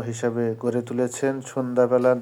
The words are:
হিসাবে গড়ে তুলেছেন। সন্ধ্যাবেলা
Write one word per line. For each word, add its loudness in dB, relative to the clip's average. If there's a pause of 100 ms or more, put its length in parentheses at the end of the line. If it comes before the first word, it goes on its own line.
হিসাবে -2 (180)
গড়ে 0
তুলেছেন। -2 (200)
সন্ধ্যাবেলা 2 (100)